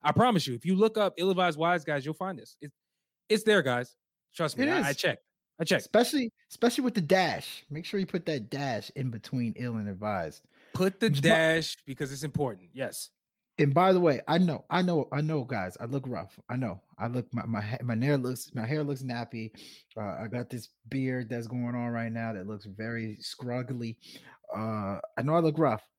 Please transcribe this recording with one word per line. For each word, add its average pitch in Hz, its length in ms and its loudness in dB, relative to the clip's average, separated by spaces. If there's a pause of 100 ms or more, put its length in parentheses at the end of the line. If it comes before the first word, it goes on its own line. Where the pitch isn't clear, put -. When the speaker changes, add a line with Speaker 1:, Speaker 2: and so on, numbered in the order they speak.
Speaker 1:
I 151 80 4
promise 208 340 6
you, 131 100 -4
if 113 100 -8
you 185 100 4
look 220 220 4
up 196 200 2
Ill-Advised 180 400 2
Wise 170 280 2
Guys, 147 200 -2
you'll 156 80 -4
find 185 280 -6
us. - 200 -20
It, 147 100 -14 (580)
it's 214 140 4
there, 208 180 8
guys. 123 340 0 (400)
Trust 156 220 -2
me, 262 100 2
Speaker 2:
It 320 40 2
Speaker 1:
I, 370 80 4
Speaker 2:
is. 208 80 2
Speaker 1:
I 143 60 2
checked. 143 300 -2 (360)
I 170 40 0
checked. 160 180 2
Speaker 2:
Especially, 247 520 2 (160)
especially 240 340 2
with 254 120 0
the 202 60 2
dash. 160 680 2
Make 156 160 -8
sure 202 140 -4
you 185 60 0
put 175 200 -4
that 135 240 -4
dash 135 460 -4
in 131 140 -2
between 117 480 -4
ill 120 180 -4
and 107 120 -4
advised. 95 540 -4 (320)
Speaker 1:
Put 190 260 0
the 226 100 4
Speaker 2:
Just 139 140 0
bu- 165 60 6
Speaker 1:
dash 160 560 4
because 135 260 -8
it's 139 120 -10
important. 123 500 -4
Yes. - 360 -8 (520)
Speaker 2:
And 143 140 4
by 185 180 6
the 185 60 6
way, 156 280 4
I 160 120 2
know, 170 320 2
I 175 100 2
know, 175 300 2
I 143 100 0
know, 156 220 0
guys, 101 360 -6
I 117 60 -8
look 131 220 -4
rough. 92 320 -10 (100)
I 120 60 -4
know. 107 260 -4 (160)
I 98 80 -6
look, 120 260 -4
my, 120 140 -4
my 113 160 -2
ha-, 107 220 -4
my 120 120 -2
hair 139 220 2
looks, 127 380 -4
my 113 100 -4
hair 151 180 -2
looks 139 200 -4
nappy. 120 480 -8 (440)
Uh, 104 280 -6
I 113 80 -8
got 123 180 -6
this 120 200 -12 (200)
beard 131 400 -4
that's 117 160 -6
going 120 300 -4
on 120 140 -4
right 117 220 -4
now 113 220 -4
that 98 140 -8
looks 104 180 -10
very 110 540 -8
scruggly. 120 800 -6 (520)
Uh, 104 460 -4 (180)
I - 60 -4
know 147 140 2
I 170 60 6
look 156 180 2
rough 127 240 2 (160)